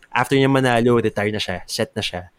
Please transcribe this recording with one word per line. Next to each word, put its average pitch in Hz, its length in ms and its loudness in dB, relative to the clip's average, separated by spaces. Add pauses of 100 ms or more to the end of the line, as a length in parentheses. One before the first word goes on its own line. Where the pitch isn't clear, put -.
after 123 240 0
niya 135 160 4
manalo, 123 480 4
retire 107 320 -2
na 104 80 -6
siya. 92 260 -8
Set - 300 -6
na 107 80 -6
siya. 90 380 -10